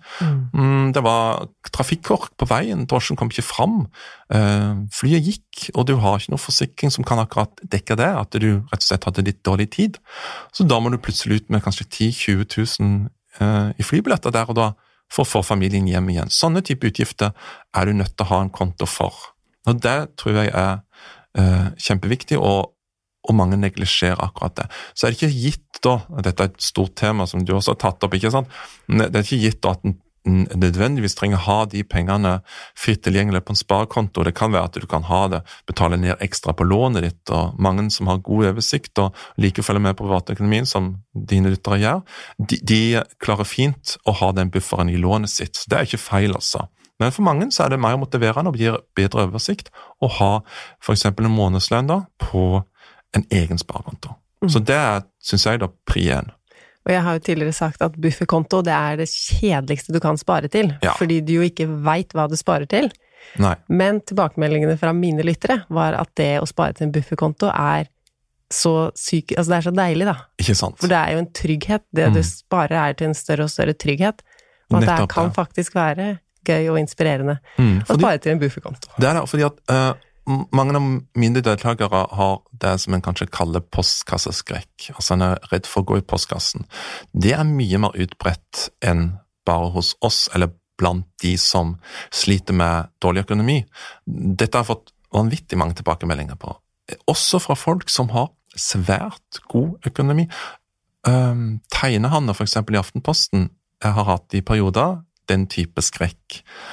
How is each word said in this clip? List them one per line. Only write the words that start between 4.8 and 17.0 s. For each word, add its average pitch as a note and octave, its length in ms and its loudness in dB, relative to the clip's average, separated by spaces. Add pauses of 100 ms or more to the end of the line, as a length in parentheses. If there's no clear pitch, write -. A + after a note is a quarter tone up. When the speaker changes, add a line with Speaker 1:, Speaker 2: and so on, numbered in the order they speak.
Speaker 2:
flyet D3 380 2
gikk, - 480 -6
og B2+ 120 2
du C3+ 100 2
har G#2 220 2
ikke - 120 -8
noe C#3+ 80 -2
forsikring - 540 -2
som - 100 -4
kan A#2+ 160 0
akkurat - 320 0 (180)
dekke - 280 -2
det, A#2+ 100 2
at D3 240 -2
du G#2+ 300 2 (100)
rett G#2 80 -4
og - 80 -2
slett G2+ 180 0
hadde F#2+ 220 0
litt G#2 160 -4
dårlig G2 300 0
tid. G#3 260 -2 (540)
Så - 120 2
da C3 140 6
må A#2 140 0
du A#2+ 60 0
plutselig G#2+ 440 -2
ut - 80 -14
med G#2+ 140 2
kanskje - 260 -4
ti, A2 220 0
tjue G#2 320 0
tusen, G#2 680 0 (300)
eh, G#2 360 2
i - 60 -4
flybilletter F3+ 480 0
der A2+ 180 0
og A#2+ 60 -4
da A2 180 2 (380)
for C#3+ 140 0
å - 20 0
få G2+ 180 0
familien F#2+ 440 2
hjem F#2 200 0
igjen. F2 220 -2
Sånne E3 320 2
type C3 240 -4
utgifter G#2 460 -2 (420)